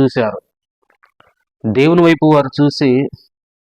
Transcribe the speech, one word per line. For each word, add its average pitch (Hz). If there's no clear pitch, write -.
చూశారు. 113
దేవుని 151
వైపు 156
వారు 143
చూసి, 135